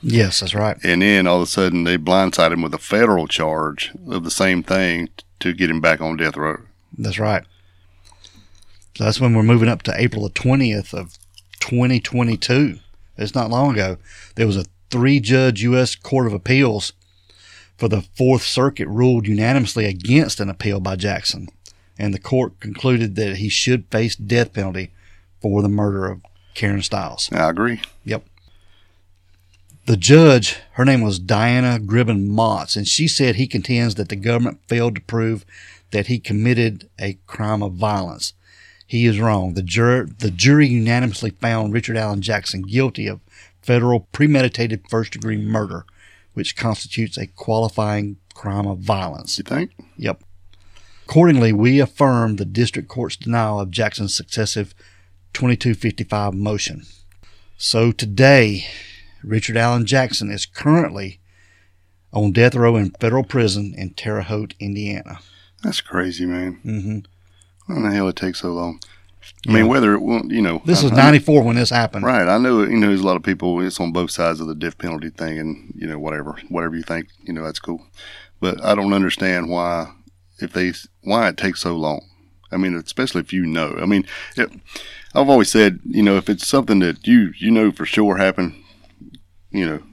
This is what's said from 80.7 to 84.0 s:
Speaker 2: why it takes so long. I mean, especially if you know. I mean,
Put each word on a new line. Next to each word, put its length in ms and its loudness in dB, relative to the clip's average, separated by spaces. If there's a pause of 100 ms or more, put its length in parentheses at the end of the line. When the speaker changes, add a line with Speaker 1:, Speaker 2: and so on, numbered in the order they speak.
Speaker 2:
why 240 0
it 100 -2
takes 240 -4
so 140 -4
long. 260 -4 (500)
I 60 -4
mean, 160 -2
especially 480 -4
if 100 -14
you 140 -2
know. 340 -4
I 60 -4
mean, 220 2 (280)